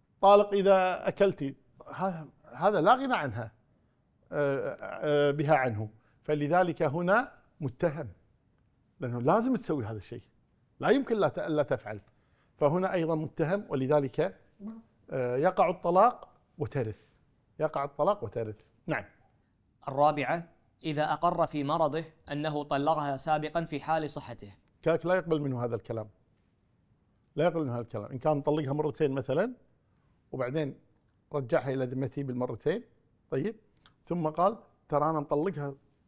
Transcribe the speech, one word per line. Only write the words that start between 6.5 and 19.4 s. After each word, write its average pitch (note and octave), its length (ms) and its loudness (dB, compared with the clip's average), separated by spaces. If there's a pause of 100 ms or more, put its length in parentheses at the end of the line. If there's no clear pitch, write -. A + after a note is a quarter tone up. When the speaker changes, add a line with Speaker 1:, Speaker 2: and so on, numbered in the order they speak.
Speaker 1:
هنا F3 500 2 (280)
متهم، D3 480 -4 (920)
لأنه A#2+ 200 -4
لازم A3 360 2
تسوي D3+ 280 -2
هذا A2 120 -8
الشيء، A2 260 -14 (580)
لا C3+ 80 0
يمكن A#3 280 2
لا F3+ 120 2
ت-، - 100 -4
لا D3+ 240 0
تفعل، A2 380 -4 (560)
فهنا F3+ 360 2
أيضًا E3 220 0
متهم، D#3+ 540 -2
ولذلك، D3 720 0 (720)
آه، B2 260 -2
يقع F3+ 340 2
الطلاق F3+ 580 2 (300)
وترث، A#2 560 -6 (460)
يقع D3+ 240 -2
الطلاق D#3+ 400 -2
وترث. A2 400 -8 (220)
نعم. A#2+ 180 -4 (840)